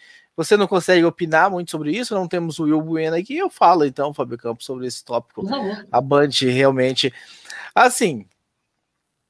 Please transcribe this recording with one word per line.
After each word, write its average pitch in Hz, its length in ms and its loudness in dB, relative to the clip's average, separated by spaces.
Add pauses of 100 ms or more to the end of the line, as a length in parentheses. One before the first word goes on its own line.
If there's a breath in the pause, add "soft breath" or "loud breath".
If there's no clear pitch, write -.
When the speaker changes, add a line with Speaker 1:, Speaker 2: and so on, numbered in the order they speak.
(380 soft breath)
Speaker 1:
Você 165 180 2
não 202 120 4
consegue 180 360 4
opinar 165 480 2
muito 175 200 -6
sobre 151 200 -4
isso, 226 240 -4
não 190 120 -2
temos 170 320 -6
o 165 40 -4
Will 156 160 2
Bueno 160 380 -2
aqui, 202 180 -6
eu 359 140 -2
falo 175 340 4
então, 143 300 -2
Fábio 123 240 -6
Campos, 117 300 -10
sobre 127 180 -8
esse 120 180 -10
tópico. - 380 -6
Speaker 2:
Por 196 80 -6
favor. 214 420 -6
Speaker 1:
A 120 80 0
Band 143 300 2 (140)
realmente, 131 680 2 (600 loud breath)
assim, 208 540 2 (1040)